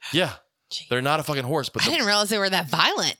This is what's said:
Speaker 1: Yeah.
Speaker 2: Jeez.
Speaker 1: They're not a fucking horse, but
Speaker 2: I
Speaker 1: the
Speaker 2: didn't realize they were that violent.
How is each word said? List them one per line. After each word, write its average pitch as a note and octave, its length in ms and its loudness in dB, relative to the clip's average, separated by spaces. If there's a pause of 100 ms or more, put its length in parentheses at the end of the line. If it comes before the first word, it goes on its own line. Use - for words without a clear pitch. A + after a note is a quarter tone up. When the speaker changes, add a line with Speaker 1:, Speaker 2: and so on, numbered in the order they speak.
(140)
Speaker 1:
Yeah. D3+ 200 2 (380)
Speaker 2:
Jeez. - 160 -12
Speaker 1:
They're B2 140 0
not D3 180 2
a C#3+ 40 -6
fucking C#3 220 -4
horse, C#3 240 -2
but - 120 -4
Speaker 2:
I - 40 2
Speaker 1:
the - 60 0
Speaker 2:
didn't D#4 140 0
realize G#3 240 2
they A3 80 0
were G3 120 2
that F3 200 0
violent. F3+ 500 2